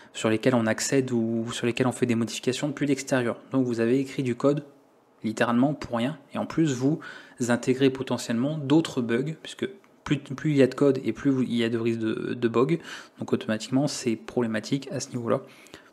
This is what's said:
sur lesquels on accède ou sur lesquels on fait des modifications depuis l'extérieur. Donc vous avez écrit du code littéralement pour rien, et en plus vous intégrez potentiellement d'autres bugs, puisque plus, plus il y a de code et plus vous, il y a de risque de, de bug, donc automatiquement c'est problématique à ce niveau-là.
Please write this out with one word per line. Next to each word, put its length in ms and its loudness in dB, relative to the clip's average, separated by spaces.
sur 180 -2
lesquels 260 2
on 100 2
accède 460 0
ou 400 0
sur 160 -4
lesquels 180 0
on 60 2
fait 160 0
des 80 2
modifications 520 -2
depuis 200 -2
l'extérieur. 500 0
Donc 160 2
vous 120 -2
avez 200 4
écrit 240 -4
du 100 0
code 300 2
littéralement 500 2
pour 240 -6
rien, 200 -2
et 40 -4
en 80 -2
plus 280 2
vous 260 0
intégrez 420 2
potentiellement 680 -2
d'autres 440 2
bugs, 420 0
puisque 240 -8
plus, 120 0
plus 340 -4
il 60 4
y 40 8
a 60 8
de 80 -2
code 280 4
et 100 -2
plus 160 0
vous, 140 2
il 120 -2
y 80 2
a 60 2
de 80 -2
risque 220 0
de, 340 -2
de 140 0
bug, 320 2
donc 140 -4
automatiquement 540 0
c'est 280 -2
problématique 760 -2
à 100 -4
ce 80 -10
niveau-là. 320 -2